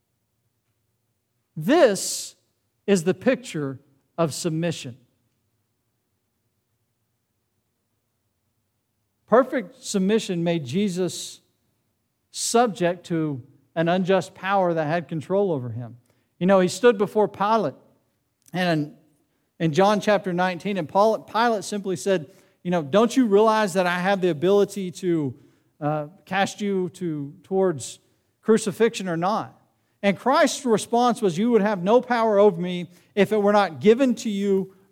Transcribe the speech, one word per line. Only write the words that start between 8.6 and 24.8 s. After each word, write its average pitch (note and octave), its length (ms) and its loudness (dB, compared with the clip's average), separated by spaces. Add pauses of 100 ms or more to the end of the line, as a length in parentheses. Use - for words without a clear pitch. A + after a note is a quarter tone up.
Perfect B3+ 560 0
submission F#3+ 600 -2
made E3+ 220 -2
Jesus F3+ 760 -4 (920)
subject F3+ 760 0
to D#3 380 -4 (320)
an E3 120 0
unjust F#3 460 0
power F#3 400 0
that D#3 140 -2
had E3+ 200 -4
control F3+ 440 -2
over B2 180 -6
him. A#2 280 -12 (420)
You F3 80 0
know, G3 120 6
he F3+ 80 4
stood A#3+ 300 2
before G#3 300 0
Pilate G3+ 480 -2 (760)
and E3 460 -2 (600)
in E3 140 0
John G3 300 4
chapter G3 320 0
nineteen, F#3 420 -4
and E3 120 -6
Paul, G#3 320 2
Pilate A3 440 -2
simply G3 320 -6
said, F#3+ 340 -2 (320)
you F3+ 80 -8
know, F3 140 0
"Don't G#3+ 320 2
you C4 100 4
realize G#3+ 480 4
that F#3 140 0
I F3+ 120 -2
have F#3+ 200 0
the F3+ 80 0
ability F#3+ 640 0